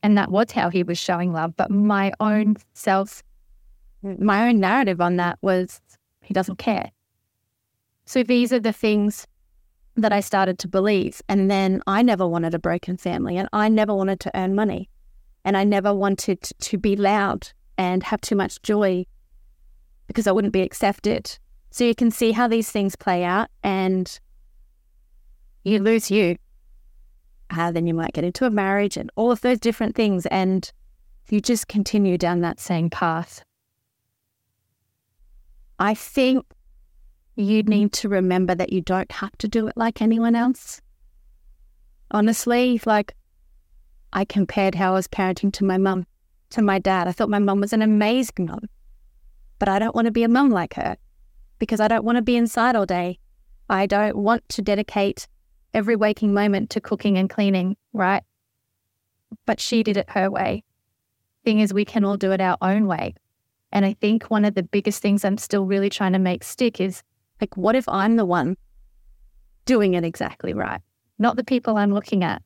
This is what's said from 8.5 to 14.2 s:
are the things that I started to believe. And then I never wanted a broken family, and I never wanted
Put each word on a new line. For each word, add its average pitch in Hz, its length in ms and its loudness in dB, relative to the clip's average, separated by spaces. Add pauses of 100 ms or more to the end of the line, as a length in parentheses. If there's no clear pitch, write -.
are 247 80 2
the 214 140 -2
things 208 520 0 (680)
that 214 160 2
I 202 80 2
started 190 400 0
to - 80 -10
believe. 190 600 0
And 196 200 2
then 190 380 0
I 196 140 2
never 202 260 2
wanted 165 260 -2
a 165 60 -2
broken 170 380 -4
family, 175 400 -4
and 190 160 -4
I 208 160 2
never 214 260 2
wanted 190 260 -2